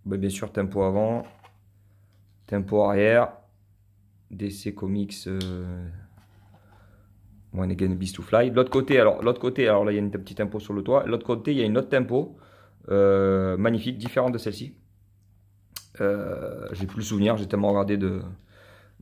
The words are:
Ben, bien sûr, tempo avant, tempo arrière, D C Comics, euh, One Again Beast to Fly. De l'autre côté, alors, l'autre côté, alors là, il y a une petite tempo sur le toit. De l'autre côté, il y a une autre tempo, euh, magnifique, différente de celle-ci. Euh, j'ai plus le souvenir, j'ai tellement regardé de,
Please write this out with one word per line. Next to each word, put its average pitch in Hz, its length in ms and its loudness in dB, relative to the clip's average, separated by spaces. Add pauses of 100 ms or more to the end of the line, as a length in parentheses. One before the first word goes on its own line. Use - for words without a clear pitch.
Ben, 98 160 -4
bien 98 80 -2
sûr, 101 240 -8
tempo 98 300 -2
avant, 107 420 0 (1200)
tempo 101 360 0
arrière, 104 500 4 (960)
D 101 200 -6
C 101 240 -10
Comics, 98 420 -4 (100)
euh, 90 640 -8 (1700)
One 92 140 -2
Again 92 240 0
Beast 92 220 -6
to 92 60 -12
Fly. 120 280 4
De 113 60 0
l'autre 127 140 4
côté, 131 300 4
alors, 107 220 6
l'autre 120 180 0
côté, 123 260 0
alors 104 160 4
là, 104 100 0
il - 20 0
y 104 40 0
a 104 40 0
une 101 80 -2
petite 98 260 -10
tempo 104 240 -4
sur 101 140 -10
le 98 80 -4
toit. 120 220 2
De - 40 -4
l'autre 113 180 -2
côté, 120 260 -2
il 135 60 0
y 117 40 2
a - 20 2
une 107 140 2
autre - 100 -2
tempo, 127 480 0 (540)
euh, 98 680 4
magnifique, 117 400 0
différente 123 360 0
de 120 60 -4
celle-ci. 110 380 -8 (1300)
Euh, 101 720 -4
j'ai 95 140 -6
plus 104 120 -10
le 107 60 -6
souvenir, 107 340 2
j'ai 101 100 -6
tellement 101 220 2
regardé 101 260 2
de, 92 240 -2 (800)